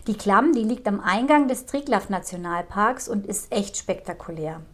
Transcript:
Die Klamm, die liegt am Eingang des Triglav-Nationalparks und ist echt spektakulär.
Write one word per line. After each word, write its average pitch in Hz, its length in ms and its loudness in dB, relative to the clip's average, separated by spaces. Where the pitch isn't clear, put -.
Die 208 80 -2
Klamm, 220 380 4
die 233 100 2
liegt 220 240 -2
am 202 140 0
Eingang 262 480 4
des 254 160 -4
Triglav-Nationalparks 196 1400 -2
und 202 180 -2
ist - 240 -6
echt 202 240 -2
spektakulär. 165 880 -8